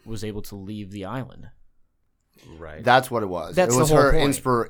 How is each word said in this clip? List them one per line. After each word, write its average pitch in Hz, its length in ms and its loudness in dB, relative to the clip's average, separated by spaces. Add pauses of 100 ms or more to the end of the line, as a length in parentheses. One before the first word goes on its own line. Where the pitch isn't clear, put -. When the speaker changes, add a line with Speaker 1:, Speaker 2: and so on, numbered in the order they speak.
Speaker 1:
was 107 200 -10
able 104 180 -8
to 101 140 -14
leave 98 340 -12
the 98 160 -12
island. 127 420 -12 (1080)
Speaker 2:
Right. 78 240 -16
Speaker 3:
That's 127 280 4
what 120 120 -2
it 104 40 -4
was. 87 280 -8
Speaker 1:
That's 180 200 2
Speaker 3:
It 165 40 4
was 156 100 4
Speaker 1:
the 156 60 4
whole 151 100 8
Speaker 3:
her 135 80 6
Speaker 1:
point. 143 220 4
Speaker 3:
inspir-, 120 360 -2